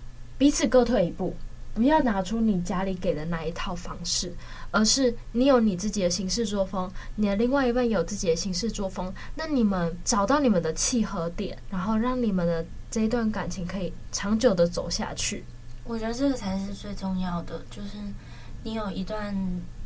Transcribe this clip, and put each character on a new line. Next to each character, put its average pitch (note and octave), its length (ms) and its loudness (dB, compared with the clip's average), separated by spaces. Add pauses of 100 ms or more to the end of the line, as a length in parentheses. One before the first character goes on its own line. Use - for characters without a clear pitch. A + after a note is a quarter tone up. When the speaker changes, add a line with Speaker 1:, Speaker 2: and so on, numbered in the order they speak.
(380)
Speaker 1:
彼 C#4 100 6
此 D4 160 4
各 B3 200 6
退 A3 220 4
一 E3+ 40 -4
步， F3+ 240 -4 (400)
不 G#3+ 80 2
要 D4+ 200 6
拿 G#3 200 2
出 G#3+ 180 -2
你 G#3 220 4
家 F3+ 220 0
里 G3 100 0
给 F3 180 0
的 D3 120 -4
那 E3 200 -2
一 D#3+ 60 -2
套 F3+ 240 -4
方 F3 280 -6
式， F3 300 -2 (380)
而 G#3 120 4
是 A#3+ 320 4 (180)
你 A#3+ 120 4
有 C4+ 160 8
你 G#3 160 4
自 G3+ 140 -2
己 G3+ 120 0
的 F3 60 4
行 F#3 200 -2
事 A#3 180 0
作 G3 180 0
风， F#3+ 260 -2 (260)
你 G#3 120 2
的 G3 80 2
另 A#3 140 4
外 C4+ 180 4
一 A#3 40 4
半 B3 140 2
有 G#3 160 4
自 G3 140 -4
己 G3 120 0
的 E3 80 4
行 F#3 160 -2
事 G#3 180 -2
作 G3 180 -2
风， F#3+ 240 -6 (220)
那 D#4+ 120 -6
你 C#4+ 160 2
们 F3+ 400 2
找 G3+ 220 2
到 C4+ 160 4
你 C4+ 80 4
们 F#3 140 4
的 D#3+ 100 0
契 A3+ 320 2
合 F3 260 -4
点， F3+ 280 -6 (100)
然 F#3+ 100 -4
后 G3+ 160 0
让 B3+ 280 2
你 G#3+ 100 2
们 F3 140 2
的 E3 180 0 (260)
这 A3 120 0
一 A3 60 2
段 A3+ 220 2
感 G3 180 -4
情 F3+ 180 -4
可 F3+ 120 -6
以 F3 140 -4 (180)
长 G#3 280 0
久 A3+ 160 6
的 E3+ 120 6
走 - 220 -4
下 - 240 -4
去。 - 320 -4 (400)
Speaker 2:
我 A3+ 140 -4
觉 A3 100 -2
得 A#3 60 -2
这 C#4 160 2
个 C4+ 40 2
才 G3 240 -2
是 G3 140 -4
最 G3+ 220 -8
重 F#3+ 260 -2
要 F3 220 -2
的， - 180 -8 (100)
就 G#3 120 -10
是 G3+ 160 -8 (640)
你 A3 100 -6
有 G#3+ 180 -4
一 F#3+ 140 -4
段， G3+ 320 -4 (500)